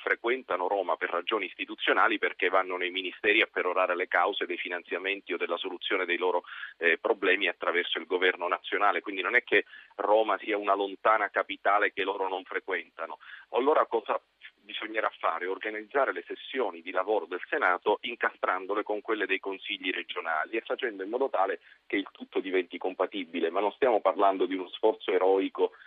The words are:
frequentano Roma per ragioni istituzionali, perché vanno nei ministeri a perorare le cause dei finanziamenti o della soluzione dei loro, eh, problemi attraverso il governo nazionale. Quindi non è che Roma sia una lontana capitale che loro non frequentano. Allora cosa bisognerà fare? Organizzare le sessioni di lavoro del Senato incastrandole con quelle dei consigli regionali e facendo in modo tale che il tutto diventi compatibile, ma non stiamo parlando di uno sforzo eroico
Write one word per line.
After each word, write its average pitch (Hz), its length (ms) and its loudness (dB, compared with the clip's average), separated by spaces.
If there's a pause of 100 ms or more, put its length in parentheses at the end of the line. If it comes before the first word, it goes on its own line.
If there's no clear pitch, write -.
frequentano 95 680 0
Roma 92 280 0
per 90 140 -4
ragioni 87 340 -2
istituzionali, 107 760 0
perché 92 300 0
vanno 92 300 2
nei 90 160 -2
ministeri 101 480 2
a 92 80 0
perorare 90 460 0
le 92 100 -2
cause 95 400 0
dei 87 100 -4
finanziamenti 90 760 -6
o 87 40 -2
della 85 200 -2
soluzione 92 500 -4
dei 87 100 0
loro, 87 280 0 (340)
eh, 85 180 4
problemi 98 520 2
attraverso 87 500 -2
il 82 80 -8
governo 90 400 2
nazionale. 92 540 0
Quindi 95 200 -6
non 95 140 2
è 123 80 6
che 104 220 4 (320)
Roma 104 420 4
sia 104 180 -2
una 101 200 2
lontana 101 520 2
capitale 101 640 0
che 98 120 -2
loro 98 240 -2
non 95 160 -4 (100)
frequentano. 82 640 -6 (320)
Allora 135 360 4
cosa 113 340 -2 (400)
bisognerà 107 580 -4
fare? 87 280 -2
Organizzare 107 680 -2
le 87 140 -8
sessioni 98 560 -6
di 82 100 -10
lavoro 92 340 0
del 90 220 -6
Senato 104 540 2
incastrandole 104 840 -2
con 107 160 -4
quelle 104 260 -2
dei 95 140 0
consigli 95 500 -6
regionali 85 640 -4
e 113 40 -2
facendo 113 420 -6
in 98 80 -8
modo 127 180 -2
tale 95 300 0 (280)
che 104 100 -4
il 98 160 -4
tutto - 260 -8
diventi 92 400 -2
compatibile, 87 720 -4
ma 92 100 0
non 104 120 2
stiamo 117 280 2
parlando 95 460 4
di 92 80 -2
uno 90 140 -4
sforzo - 420 0
eroico 92 640 2 (140)